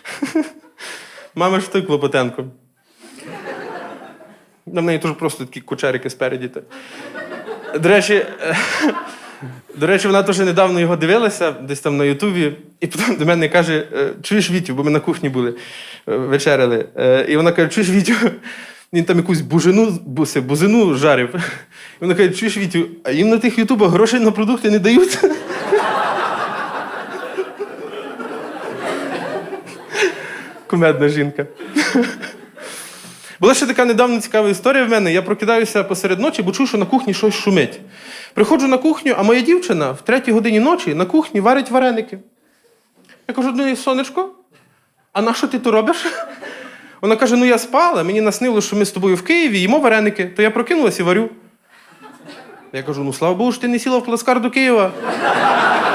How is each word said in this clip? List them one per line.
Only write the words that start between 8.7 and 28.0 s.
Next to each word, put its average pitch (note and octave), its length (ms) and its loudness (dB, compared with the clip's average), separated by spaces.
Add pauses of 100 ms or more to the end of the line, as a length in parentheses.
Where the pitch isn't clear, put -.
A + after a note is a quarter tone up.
до C#3+ 120 -2
речі, F#3+ 200 2
вона G3 160 4
теж F#3+ 160 0
недавно F#3 420 4
його E3+ 160 2
дивилася, F#3 540 2
десь C#3 300 -8
там C#3+ 160 -2
на C#3+ 80 2
Ютубі, D#3 480 0 (280)
і E3+ 60 -4
потім G3+ 300 -2
до D3+ 100 0
мене E3 220 2
каже: D#3+ 440 2
«Е, C#3 180 -2 (120)
чуєш, G3+ 280 0
Вітю?» — F3 240 -2
бо C#3 100 -2
ми D3+ 60 2
на D3 100 2
кухні D3 280 -4
були, B2 260 -2 (540)
е, - 80 0
вечеряли. C3 680 2 (100)
Е, B2+ 320 4
і D3+ 80 2
вона E3+ 160 4
каже: E3+ 160 2
«Чуєш, F#3+ 220 0
Вітю?» — G3 240 4 (760)
він E3+ 120 2
там F3 120 2
якусь F3 240 2
бужину, E3+ 640 2
буси-, C#3+ 340 -2
бузину E3+ 540 2
жарив. B2+ 400 2
І E3+ 60 -4 (600)
вона F3 140 0
каже: F3+ 160 4
«Чуєш, A3 260 -4
Вітю, E3+ 300 0 (180)
а B2+ 60 -4
їм E3 180 2
на A3+ 100 4
тих A3+ 200 0
ютубах G#3+ 320 4
грошей A3+ 300 4
на A3+ 100 4
продукти G#3+ 400 0
не G#3 80 4
дають?» A#3+ 400 4 (4000)